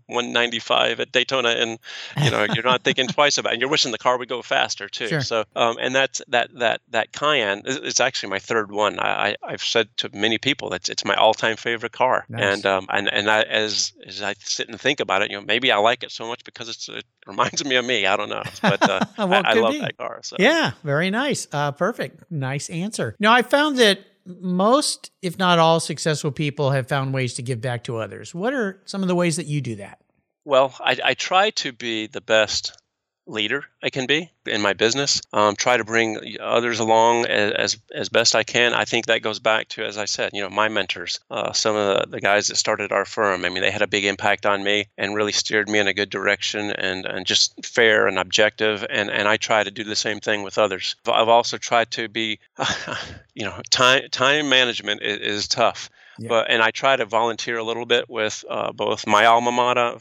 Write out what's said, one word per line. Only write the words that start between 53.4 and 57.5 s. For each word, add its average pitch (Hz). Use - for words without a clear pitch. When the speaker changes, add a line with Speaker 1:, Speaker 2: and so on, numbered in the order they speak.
Speaker 1:
know, 90
time, 127
time 143
management 110
is, 110
is -
tough. -
Speaker 2:
Yeah. 110
Speaker 1:
But, 113
and 117
I 113
try 139
to 123
volunteer 113